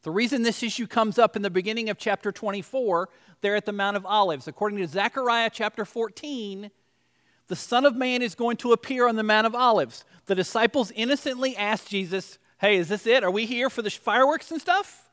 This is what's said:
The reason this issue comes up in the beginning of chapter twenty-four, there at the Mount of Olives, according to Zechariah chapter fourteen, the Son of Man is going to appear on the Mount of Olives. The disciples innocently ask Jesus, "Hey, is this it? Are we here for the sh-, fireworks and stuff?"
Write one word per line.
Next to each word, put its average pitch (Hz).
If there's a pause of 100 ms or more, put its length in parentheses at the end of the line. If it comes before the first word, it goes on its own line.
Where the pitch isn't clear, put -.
The 156
reason 233
this 226
issue 226
comes 220
up 220
in 214
the 202
beginning 214
of 202
chapter 202
twenty-four, 196 (320)
there 202
at 202
the 208
Mount 202
of 190
Olives, 185
according 208
to 185
Zechariah 233
chapter 220
fourteen, 214 (760)
the 180
Son 254
of 240
Man 254
is 233
going 233
to 240
appear 247
on 226
the 220
Mount 214
of 226
Olives. 220 (220)
The 196
disciples 220
innocently 254
ask 208
Jesus, 190 (220)
"Hey, 202
is 170
this 208
it? 233
Are 180
we 214
here 240
for -
the 208
sh-, -
fireworks 262
and 320
stuff?" -